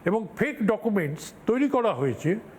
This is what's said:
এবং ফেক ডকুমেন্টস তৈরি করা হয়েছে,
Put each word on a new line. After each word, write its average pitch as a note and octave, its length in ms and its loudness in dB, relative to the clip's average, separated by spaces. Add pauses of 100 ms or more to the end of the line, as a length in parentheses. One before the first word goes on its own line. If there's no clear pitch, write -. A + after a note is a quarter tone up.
এবং G#3+ 220 0 (100)
ফেক A#3+ 300 0
ডকুমেন্টস G3 640 0 (140)
তৈরি B3+ 220 2
করা A#3 260 2
হয়েছে, C#3 440 0 (200)